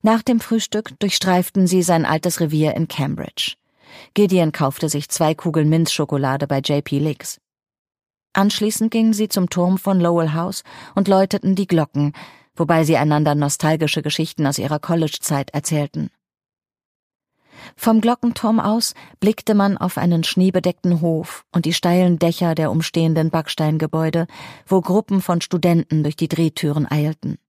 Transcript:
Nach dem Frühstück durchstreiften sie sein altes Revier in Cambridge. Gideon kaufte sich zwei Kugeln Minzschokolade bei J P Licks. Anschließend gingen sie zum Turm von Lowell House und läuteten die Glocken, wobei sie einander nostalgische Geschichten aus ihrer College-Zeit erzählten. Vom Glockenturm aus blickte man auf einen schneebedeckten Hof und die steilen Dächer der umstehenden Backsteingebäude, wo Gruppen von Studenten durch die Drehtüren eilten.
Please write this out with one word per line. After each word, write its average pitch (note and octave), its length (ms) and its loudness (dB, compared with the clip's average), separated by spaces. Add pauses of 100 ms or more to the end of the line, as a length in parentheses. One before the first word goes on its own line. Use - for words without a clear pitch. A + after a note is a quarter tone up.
Nach A3 200 2
dem A#3 180 2
Frühstück G#3+ 580 -4
durchstreiften F#3 680 0
sie F3+ 160 2
sein E3 240 2
altes D#3+ 340 -2
Revier D3+ 340 0
in E3 140 -2
Cambridge. - 680 -6 (580)
Gideon F3+ 380 4
kaufte D3 360 -2
sich D3 200 -4
zwei D#3+ 260 0
Kugeln D#3 340 0
Minzschokolade C#3+ 800 0
bei C#3 140 0
J C#3+ 220 -2
P C#3 160 -4
Licks. - 420 -6 (920)
Anschließend G#3 580 0
gingen A3+ 220 2
sie G#3 160 0
zum F3+ 220 0
Turm F3+ 260 2
von F#3+ 240 0
Lowell E3+ 320 2
House E3+ 300 -6 (320)
und G3 140 0
läuteten F#3+ 480 2
die G3 100 -2
Glocken, D3 460 0 (420)
wobei D#3+ 300 2
sie D3+ 120 2
einander D3 380 2
nostalgische D3+ 680 0
Geschichten D3+ 440 -4
aus C#3+ 120 -2
ihrer D3 200 -4
College-Zeit D#3 720 -4
erzählten. D3 600 -4 (1700)
Vom A3+ 240 2
Glockenturm A#3 580 0
aus A3 360 -2 (240)
blickte G#3+ 360 0
man G3+ 220 2
auf - 220 -4
einen E3 260 2
schneebedeckten F3+ 800 0
Hof D#3+ 500 -4
und E3+ 140 0
die E3+ 80 0
steilen F3+ 440 2
Dächer E3+ 360 0
der D#3 160 0
umstehenden D#3+ 600 0
Backsteingebäude, D#3+ 1000 -2 (380)
wo F#3+ 140 4
Gruppen G3 400 0
von F3 200 -2
Studenten E3 640 0
durch D3 140 -2
die D#3 120 -2
Drehtüren D#3 600 -2
eilten. D3+ 460 -4 (120)